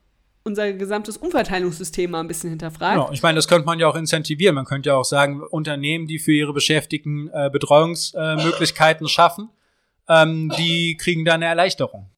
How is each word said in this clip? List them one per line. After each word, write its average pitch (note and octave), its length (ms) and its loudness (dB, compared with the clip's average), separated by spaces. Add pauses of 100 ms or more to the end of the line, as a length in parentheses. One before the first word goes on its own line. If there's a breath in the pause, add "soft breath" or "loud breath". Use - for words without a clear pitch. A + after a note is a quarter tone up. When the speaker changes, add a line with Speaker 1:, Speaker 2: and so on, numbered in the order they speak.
(440)
Speaker 1:
unser G#3 300 -4
gesamtes G#3 440 -6
Umverteilungssystem F#3 920 -4
mal E3 120 -6
ein E3 60 -8
bisschen E3+ 220 -8
hinterfragt. E3 480 -4
Speaker 2:
Ja, C3+ 140 0
ich C#3 100 -8
meine, D#3+ 140 2
das D#3 120 0
könnte E3+ 180 4
man E3 140 -2
ja D#3+ 80 4
auch D3+ 80 2
incentivieren. D#3+ 600 0
Man C3+ 100 -4
könnte C#3 240 -4
ja C#3 60 4
auch C3 100 2
sagen, C#3+ 360 0
Unternehmen, D#3 680 -4
die D#3 120 -6
für D#3 120 0
ihre D3 220 2
Beschäftigten, D3 800 -2
äh, C#3+ 200 -2
Betreuungs-, D#3+ 640 2
äh, D#3 280 -2
Möglichkeiten D#3+ 680 2
schaffen, E3+ 400 2 (580)
ähm, D#3+ 500 4
die E3+ 380 0
kriegen E3 300 -2
da E3 80 4
eine E3 120 0
Erleichterung. E3 720 -2